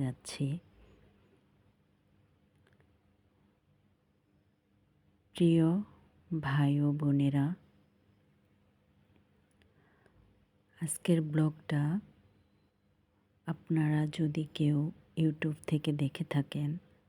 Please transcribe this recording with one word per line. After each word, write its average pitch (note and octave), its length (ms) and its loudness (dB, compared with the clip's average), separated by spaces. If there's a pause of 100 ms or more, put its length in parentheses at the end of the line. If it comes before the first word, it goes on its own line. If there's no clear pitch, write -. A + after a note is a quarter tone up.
যাচ্ছি। - 440 -6 (4000)
প্রিয় E3 320 4 (640)
ভাই C#3+ 480 0
ও D3 120 2
বোনেরা, C#3+ 540 0 (3250)
আজকের E3 400 0
ব্লগটা D#3 800 -2 (1500)
আপনারা D#3 600 0
যদি D3+ 360 -2 (100)
কেউ D3 380 2 (280)
YouTube D#3 480 0
থেকে D3+ 260 -2
দেখে C#3+ 300 -4
থাকেন, D3 460 -2 (400)